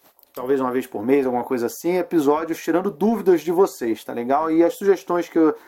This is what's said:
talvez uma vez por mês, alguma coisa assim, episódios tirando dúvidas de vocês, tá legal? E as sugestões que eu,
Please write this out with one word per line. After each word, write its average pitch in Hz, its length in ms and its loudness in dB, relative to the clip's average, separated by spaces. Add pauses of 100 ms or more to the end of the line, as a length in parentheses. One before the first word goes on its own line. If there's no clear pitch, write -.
(320)
talvez 131 300 -2
uma 127 100 -2
vez 123 140 -2
por 104 180 -10
mês, 135 220 2
alguma 123 180 -2
coisa 120 220 -2
assim, 170 320 -2
episódios 160 640 0
tirando 180 300 -2
dúvidas 190 500 2
de 160 100 -4
vocês, 165 520 0
tá 127 100 -12
legal? 135 380 -2
E 165 120 4
as 170 140 0
sugestões 175 500 0
que - 120 0
eu, 151 160 4 (120)